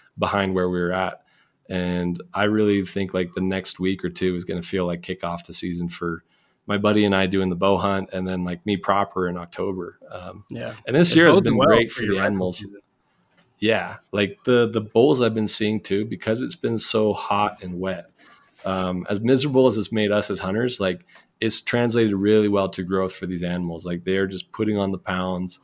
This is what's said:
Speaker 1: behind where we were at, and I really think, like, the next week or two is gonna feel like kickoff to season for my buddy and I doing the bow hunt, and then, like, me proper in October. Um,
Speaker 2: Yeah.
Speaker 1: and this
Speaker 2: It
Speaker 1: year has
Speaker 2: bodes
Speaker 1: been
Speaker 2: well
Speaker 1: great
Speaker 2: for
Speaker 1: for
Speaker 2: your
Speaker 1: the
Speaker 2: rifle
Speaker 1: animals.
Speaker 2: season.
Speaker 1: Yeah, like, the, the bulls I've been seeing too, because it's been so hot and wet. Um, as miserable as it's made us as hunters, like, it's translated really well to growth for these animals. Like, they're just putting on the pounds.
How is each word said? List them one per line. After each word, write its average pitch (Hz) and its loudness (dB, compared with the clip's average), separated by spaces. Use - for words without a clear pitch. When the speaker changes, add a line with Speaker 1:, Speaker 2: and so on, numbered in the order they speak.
Speaker 1:
behind 95 0
where 90 2
we 90 -2
were 87 0
at, 92 -2
and 87 -2
I 98 0
really 104 2
think, 95 -6
like, 92 -2
the 95 -4
next 95 -2
week 95 -2
or 90 -4
two 90 -2
is 87 -8
gonna 87 -6
feel 90 -4
like 87 -6
kickoff 87 -8
to 85 -16
season 87 -6
for 85 -8
my 104 0
buddy 104 4
and 98 4
I 95 4
doing 92 0
the 90 -2
bow 98 4
hunt, 95 0
and 92 -4
then, 92 -4
like, 90 -8
me 104 0
proper 98 0
in 87 -6
October. 92 -8
Um, 95 -14
Speaker 2:
Yeah. 117 -10
Speaker 1:
and 120 0
this 170 6
Speaker 2:
It - 6
Speaker 1:
year 165 4
has 160 8
Speaker 2:
bodes 190 4
Speaker 1:
been 113 2
Speaker 2:
well 139 4
Speaker 1:
great 117 4
Speaker 2:
for - -10
Speaker 1:
for 117 -4
Speaker 2:
your 101 0
Speaker 1:
the 95 -2
Speaker 2:
rifle 95 0
Speaker 1:
animals. 90 -2
Speaker 2:
season. 101 -12
Speaker 1:
Yeah, 104 0
like, 98 0
the, 120 4
the 110 -2
bulls 127 4
I've 113 2
been 107 -2
seeing 107 0
too, 101 -2
because 110 -4
it's 131 -8
been 117 -4
so 107 2
hot 104 -2
and 90 -8
wet. 92 -6
Um, 92 -2
as 104 -2
miserable 131 4
as 110 4
it's 107 -4
made 107 2
us 104 0
as 92 -4
hunters, 110 -2
like, 92 -2
it's 110 0
translated 117 2
really 104 4
well 98 2
to 95 -8
growth 95 -2
for 95 -10
these 90 -4
animals. 87 -4
Like, 87 -6
they're 95 0
just 95 -8
putting 107 -2
on 98 0
the 95 -4
pounds. 92 -4